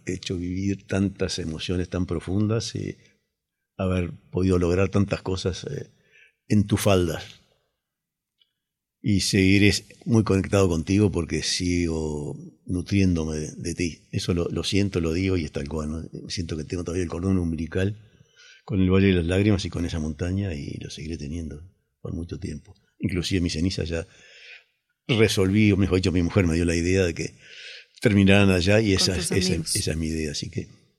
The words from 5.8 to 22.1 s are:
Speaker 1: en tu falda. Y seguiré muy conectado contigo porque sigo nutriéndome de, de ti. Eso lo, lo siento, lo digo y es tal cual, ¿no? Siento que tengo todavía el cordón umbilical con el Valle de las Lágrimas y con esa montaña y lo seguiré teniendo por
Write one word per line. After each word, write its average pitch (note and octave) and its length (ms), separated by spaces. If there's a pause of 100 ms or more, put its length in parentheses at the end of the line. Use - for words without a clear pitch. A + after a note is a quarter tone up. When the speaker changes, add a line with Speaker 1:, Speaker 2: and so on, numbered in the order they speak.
Speaker 1:
en G#2 180
tu G#2+ 100
falda. F#2 460 (1800)
Y G2 200
seguiré G2 520 (340)
muy A2 180
conectado F#2+ 440
contigo F2 440
porque D#2+ 300
sigo D#2+ 920 (320)
nutriéndome F2+ 680
de, D#2 200
de E2+ 180
ti. F2 380
Eso - 200
lo, E2+ 160
lo - 160
siento, G2 360
lo D#2+ 120
digo F#2+ 240
y E2+ 80
es C#2+ 80
tal D2 160
cual, D2+ 220
¿no? - 380
Siento E2 280
que D#2 80
tengo F2 200
todavía F2 200
el D#2+ 60
cordón F#2 280
umbilical F2 600 (640)
con F#2+ 160
el F#2 100
Valle G2 180
de F#2+ 60
las E2+ 120
Lágrimas G2 400
y E2+ 40
con E2+ 140
esa E2 140
montaña F2 560
y - 240
lo - 100
seguiré D#2 300
teniendo D2+ 420 (400)
por - 140